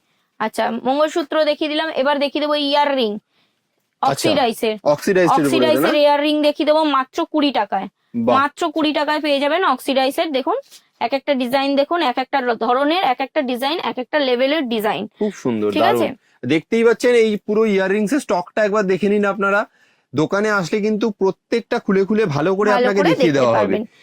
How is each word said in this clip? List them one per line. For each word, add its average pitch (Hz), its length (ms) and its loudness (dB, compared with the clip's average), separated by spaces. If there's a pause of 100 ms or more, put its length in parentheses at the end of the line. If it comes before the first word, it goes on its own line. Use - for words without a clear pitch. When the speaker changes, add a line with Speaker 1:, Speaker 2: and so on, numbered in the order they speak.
(400)
Speaker 1:
আচ্ছা, 220 320 -2
মঙ্গলসূত্র 302 760 -2
দেখিয়ে 294 240 -2
দিলাম, 311 200 -4
এবার 285 300 0
দেখিয়ে 285 220 -2
দেবো 294 140 -2
ইয়াররিং। 285 580 0
Speaker 2:
আচ্ছা। - 1000 -8
Speaker 1:
অক্সিডাইজের। 240 720 -2
Speaker 2:
অক্সিডাইজের 180 500 2
উপরে, - 100 2
Speaker 1:
অক্সিডাইজের 302 500 2
Speaker 2:
না? 302 40 2
Speaker 1:
ইয়াররিং 294 440 2
দেখিয়ে 294 240 0
দেবো 302 180 2
মাত্র 285 420 -2
কুড়ি 294 260 0
টাকায়। 202 360 -4 (280)
Speaker 2:
বাহ। 240 240 2
Speaker 1:
মাত্র 294 320 -2
কুড়ি 302 220 0
টাকায় 302 280 -2
পেয়ে 285 180 0
যাবেন 311 260 0
অক্সিডাইজের। 269 680 -2
দেখুন, 269 240 -2 (440)
এক 240 140 -4
একটা 277 200 -2
ডিজাইন 269 420 -2
দেখুন, 311 260 0
এক 254 160 -2
একটা 254 380 -2
ধরনের, 277 480 0
এক 262 180 0
একটা 285 200 -4
ডিজাইন, 262 380 -2
এক 233 180 -6
একটা 277 220 -4
লেভেলের 269 500 0
ডিজাইন। 208 380 -2 (120)
Speaker 2:
খুব 208 140 -2
সুন্দর, 107 380 -2
Speaker 1:
ঠিক 302 100 0
আছে? - 180 2
Speaker 2:
দারুণ। - 500 -6
দেখতেই 165 340 0
পাচ্ছেন 233 320 4
এই 220 300 2
পুরো 214 200 2
ইয়াররিংস 196 480 0
এর 294 60 2
স্টকটা 208 440 -2
একবার 208 240 0
দেখে 185 220 0
নিন 202 160 2
আপনারা। 196 420 0 (480)
দোকানে 196 360 0
আসলে 202 300 -2
কিন্তু 214 280 0
প্রত্যেকটা 220 680 -4
খুলে 196 260 0
খুলে 214 200 0
ভালো 160 300 0
করে 208 140 0
Speaker 1:
ভালো 208 120 2
Speaker 2:
আপনাকে 202 180 0
Speaker 1:
করে 196 100 2
Speaker 2:
দেখিয়ে - 220 2
Speaker 1:
দেখতে 139 80 2
Speaker 2:
দেওয়া 120 200 2
হবে। 196 140 0
Speaker 1:
পারবেন। 214 120 -4 (180)